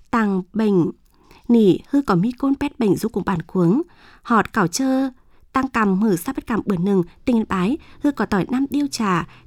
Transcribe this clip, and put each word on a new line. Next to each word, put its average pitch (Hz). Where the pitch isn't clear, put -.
tàng 202
bệnh 202
nỉ, 226
hư 277
có 202
mi 196
côn 269
pét -
bệnh 202
du 226
cùng 190
bản 175
cuống. 185
Họt 214
cảo 208
chơ, 262
tăng 262
cầm 202
mử 214
sao 262
pét -
cầm 214
bữa 196
nừng, 185
tỉnh 240
Yên 220
Bái, 190
hư 294
có 220
tỏi 196
nam 262
điêu 285
trà, 185